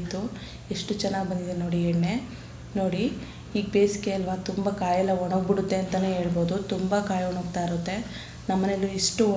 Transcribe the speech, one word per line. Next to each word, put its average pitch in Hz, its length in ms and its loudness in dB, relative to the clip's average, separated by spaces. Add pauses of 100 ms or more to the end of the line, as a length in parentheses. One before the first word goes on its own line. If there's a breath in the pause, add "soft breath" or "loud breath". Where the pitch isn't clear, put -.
ಇತ್ತು, 185 200 -4 (540 loud breath)
ಎಷ್ಟು - 160 -4 (120)
ಚೆನ್ನಾಗಿ 196 280 0
ಬಂದಿದೆ 180 320 -4
ನೋಡಿ 170 180 0 (100)
ಎಣ್ಣೆ. 170 240 2 (640 loud breath)
ನೋಡಿ, 190 240 2 (560 loud breath)
ಈಗ 208 80 0 (100)
ಬೇಸಿಗೆ 202 400 4
ಅಲ್ವಾ, 185 180 -2 (140)
ತುಂಬ 196 200 0 (120)
ಕಾಯೆಲ್ಲ 185 340 4 (120)
ಒಣಗ್ಬಿಡುತ್ತೆ 190 560 2
ಅಂತಲೇ 185 360 0
ಹೇಳ್ಬೋದು. 175 380 2 (160)
ತುಂಬ 185 200 0 (160)
ಕಾಯಿ 185 220 0
ಒಣಗ್ತಾ 180 380 -4
ಇರುತ್ತೆ. 175 280 -2 (540 loud breath)
ನಮ್ಮನೇಲೂ 190 380 2 (120)
ಇಷ್ಟು - 240 4 (120)